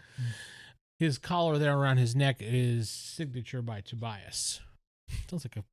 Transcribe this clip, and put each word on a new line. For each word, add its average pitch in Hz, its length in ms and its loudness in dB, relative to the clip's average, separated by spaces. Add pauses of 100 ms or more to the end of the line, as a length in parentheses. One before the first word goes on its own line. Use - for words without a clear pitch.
(1000)
His 156 180 2
collar 170 400 2
there 147 180 4
around 139 220 6
his 120 160 4
neck 135 240 4
is 120 500 2
signature 127 720 -8
by 113 200 -6
Tobias. 110 800 -8 (680)
Sounds 175 160 -6
like 120 120 -10
a 104 160 -10